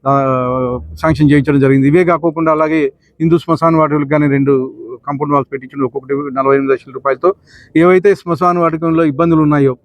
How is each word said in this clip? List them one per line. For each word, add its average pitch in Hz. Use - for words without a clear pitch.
ఆ, 135
శాంక్షన్ 151
చేయించడం 143
జరిగింది. 135
ఇవే 175
కాకోకుండా 160
అలాగే 156
హిందూ 165
శ్మశాన 165
వాటికలకు 147
కానీ 147
రెండు 139
కాంపౌండ్ 143
వాల్స్ 139
పెట్టించడం 135
ఒక్కొక్కటి 135
నలభై 135
ఎనిమిది 139
లక్షల 131
రూపాయలతో. 135
ఏవైతే 180
శ్మశాన 175
వాటికంలో 165
ఇబ్బందులు 160
ఉన్నాయో 143